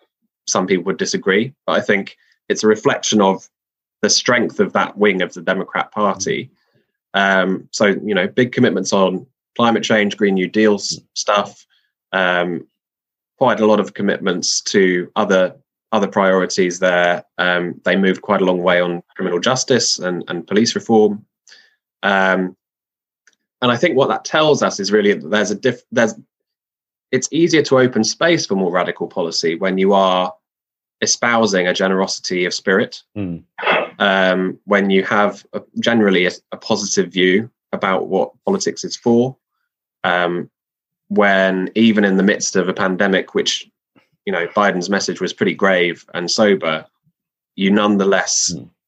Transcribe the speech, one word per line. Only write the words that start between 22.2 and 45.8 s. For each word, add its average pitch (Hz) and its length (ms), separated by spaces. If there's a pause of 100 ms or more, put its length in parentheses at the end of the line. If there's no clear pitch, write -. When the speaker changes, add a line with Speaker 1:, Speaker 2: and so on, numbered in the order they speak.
Speaker 1:
and 123 100
I 120 40
think 170 200
what 131 120
that - 160
tells 156 380
us 95 180
is 95 120
really 104 220
that 73 140
there's 104 220
a 101 60
diff-, 123 340
there's, 113 240 (960)
it's 131 220
easier 156 300
to 131 180
open 123 240
space 160 420
for 101 80
more 95 160
radical 87 380
policy 82 480
when 92 220
you 95 140
are 92 400 (680)
espousing 110 640
a 90 80
generosity 95 720
of 87 100
spirit, - 480 (140)
Speaker 2:
Mm. 90 260 (560)
Speaker 1:
um, 95 680
when 101 260
you 95 120
have 104 500
a, 104 80 (200)
generally 104 460
a, 90 40 (220)
a - 40
positive 98 540
view 92 400 (220)
about 95 360
what 90 240 (120)
politics - 400
is 90 120
for, 120 400 (680)
um, 87 440 (600)
when 95 640
even 107 300
in 95 120
the 95 60
midst - 320
of 92 140
a 92 60
pandemic, 95 600
which, - 340 (560)
you 101 80
know, 87 160
Biden's 92 420
message 95 300
was 90 120
pretty 95 220
grave 90 600